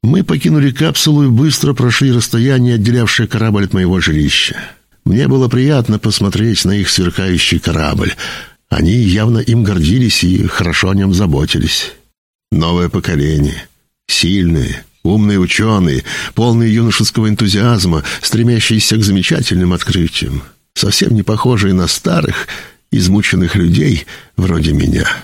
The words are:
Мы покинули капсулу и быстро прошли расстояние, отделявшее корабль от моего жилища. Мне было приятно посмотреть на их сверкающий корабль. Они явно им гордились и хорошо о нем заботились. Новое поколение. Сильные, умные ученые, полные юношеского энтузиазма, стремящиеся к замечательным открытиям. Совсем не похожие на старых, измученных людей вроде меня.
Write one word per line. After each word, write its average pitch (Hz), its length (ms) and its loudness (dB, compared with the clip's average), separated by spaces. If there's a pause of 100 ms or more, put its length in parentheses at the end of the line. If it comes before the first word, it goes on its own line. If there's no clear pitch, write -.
Мы 160 200 2
покинули 151 480 2
капсулу 147 540 0
и 135 40 2
быстро 139 440 2
прошли 123 380 2
расстояние, 120 640 2
отделявшее 113 520 0
корабль 104 380 0
от 92 80 -4
моего 92 280 2
жилища. 76 560 0 (480)
Мне 120 220 2
было 131 200 2
приятно 123 500 0
посмотреть 107 680 0
на 92 60 0
их 101 180 -2
сверкающий 90 680 0
корабль. 78 540 -2 (560)
Они 82 220 0
явно 110 480 2
им 117 240 0
гордились 101 600 0
и 92 220 2
хорошо 85 460 -2
о 98 40 2
нем 98 180 2
заботились. 82 800 0 (580)
Новое 85 380 0
поколение. 73 760 -2 (400)
Сильные, 85 760 0 (200)
умные 104 360 2
ученые, 90 640 0 (320)
полные 113 380 2
юношеского 110 560 0
энтузиазма, 98 720 0 (180)
стремящиеся 113 760 0
к 110 60 0
замечательным 98 680 0
открытиям. 80 720 -2 (300)
Совсем - 420 0
не 104 80 0
похожие 104 500 0
на 92 140 2
старых, - 600 -2 (500)
измученных 95 580 0
людей 95 500 2 (320)
вроде 82 360 0
меня. - 340 0 (160)